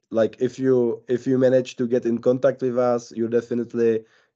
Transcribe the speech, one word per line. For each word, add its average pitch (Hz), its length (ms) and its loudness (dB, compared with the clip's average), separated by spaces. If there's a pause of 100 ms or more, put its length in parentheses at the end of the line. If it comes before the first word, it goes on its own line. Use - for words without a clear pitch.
(100)
like, 110 300 0
if 127 180 -2
you, 123 500 0
if 123 180 -2
you 131 120 2
manage 127 380 2
to 123 100 -2
get 117 200 -2
in 117 120 0
contact 127 440 0
with 123 160 -2
us, 120 340 -2
you 113 160 -4
definitely 117 760 -2 (320)